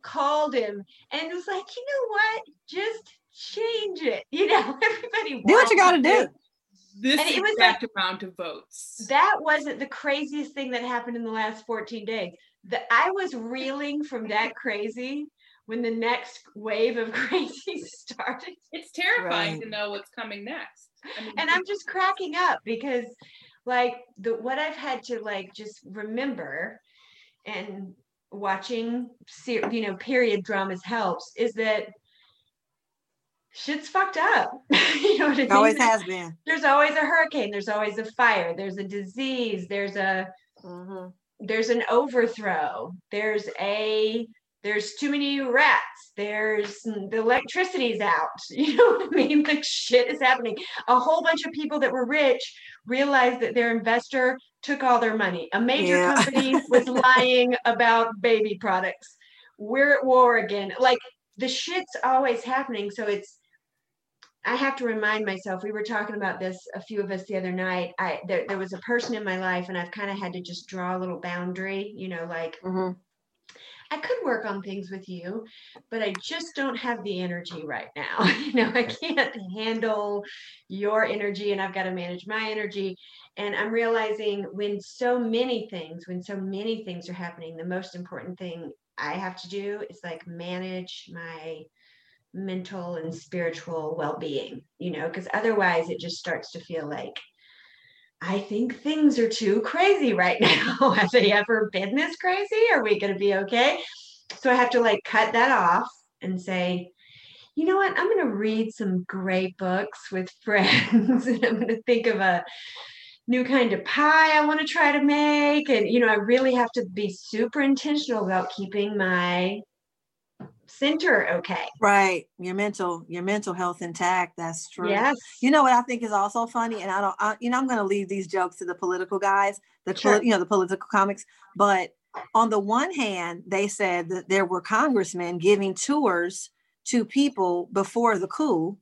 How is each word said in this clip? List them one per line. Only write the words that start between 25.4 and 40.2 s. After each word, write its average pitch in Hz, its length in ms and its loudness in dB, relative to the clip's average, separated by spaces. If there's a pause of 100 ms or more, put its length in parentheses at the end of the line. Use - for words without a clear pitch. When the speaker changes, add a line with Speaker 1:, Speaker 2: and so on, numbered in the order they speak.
Speaker 1:
just 214 300 -16
remember 208 960 -8 (640)
and 196 480 -12 (380)
watching 226 800 -4 (160)
ser-, - 460 -4
you 220 140 -2
know, 190 100 -4
period 220 480 0
dramas 190 400 -4
helps, 190 520 -4
is 233 180 0
that 220 340 -2 (1600)
shit's - 360 -8
fucked 381 280 0
up. 381 360 2 (180)
<laughs> - 0 - (240)
You 392 240 4
know 302 100 2
what 262 100 2
I 277 40 2
mean? 240 100 0
Speaker 2:
Always 214 260 6
has 226 260 4
been. 175 320 -8 (100)
Speaker 1:
There's 311 180 0
always 294 280 6
a 311 80 2
hurricane. 302 500 2
There's 202 180 -6
always 208 300 -2
a 220 60 -6
fire. 196 520 2
There's 196 220 -8
a 196 60 -8
disease. 202 840 -6
There's 202 280 -4
a, 190 320 0 (360)